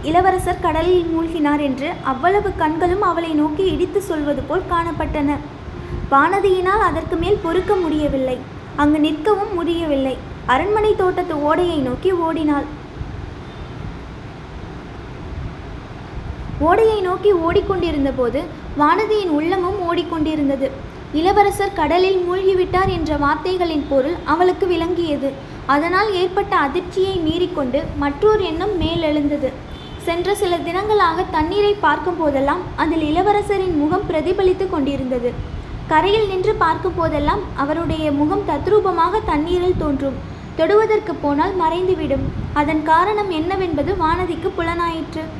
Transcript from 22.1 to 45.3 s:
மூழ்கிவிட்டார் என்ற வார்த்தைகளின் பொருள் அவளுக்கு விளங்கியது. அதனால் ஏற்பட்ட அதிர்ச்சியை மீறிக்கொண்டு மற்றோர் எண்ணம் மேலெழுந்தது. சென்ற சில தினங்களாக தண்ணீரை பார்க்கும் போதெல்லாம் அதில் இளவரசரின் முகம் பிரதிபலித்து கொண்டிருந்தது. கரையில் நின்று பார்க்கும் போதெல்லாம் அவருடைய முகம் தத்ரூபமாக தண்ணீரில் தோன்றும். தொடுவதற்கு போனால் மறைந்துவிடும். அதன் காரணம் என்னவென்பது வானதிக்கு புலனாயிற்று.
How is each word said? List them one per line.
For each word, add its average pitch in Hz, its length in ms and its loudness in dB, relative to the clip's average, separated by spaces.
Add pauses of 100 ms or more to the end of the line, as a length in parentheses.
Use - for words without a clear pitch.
மூழ்கிவிட்டார் 370 720 2
என்ற 311 200 -2
வார்த்தைகளின் 311 720 0
பொருள் 277 280 2 (160)
அவளுக்கு 359 340 2
விளங்கியது. 330 640 0 (460)
அதனால் 349 340 2 (120)
ஏற்பட்ட 370 360 0
அதிர்ச்சியை 370 580 0 (120)
மீறிக்கொண்டு 320 540 0 (220)
மற்றோர் 392 480 2
எண்ணம் 370 300 -2
மேலெழுந்தது. 294 680 0 (540)
சென்ற 349 300 0
சில 381 220 0
தினங்களாக 359 760 2
தண்ணீரை 392 500 2
பார்க்கும் 311 380 0
போதெல்லாம் 285 420 2 (140)
அதில் 311 340 0
இளவரசரின் 381 720 2
முகம் 349 280 2
பிரதிபலித்து 370 600 2
கொண்டிருந்தது. 262 600 -2 (580)
கரையில் 392 420 4
நின்று 381 300 0
பார்க்கும் 339 380 0
போதெல்லாம் 311 420 0 (140)
அவருடைய 311 560 -2
முகம் 302 380 0
தத்ரூபமாக 381 760 2
தண்ணீரில் 349 560 2
தோன்றும். 277 360 -2 (400)
தொடுவதற்கு 415 560 4 (100)
போனால் 302 380 2
மறைந்துவிடும். 320 600 0 (380)
அதன் 311 220 2
காரணம் 381 460 2 (100)
என்னவென்பது 339 520 0 (120)
வானதிக்கு 349 540 0
புலனாயிற்று. 330 640 -4 (160)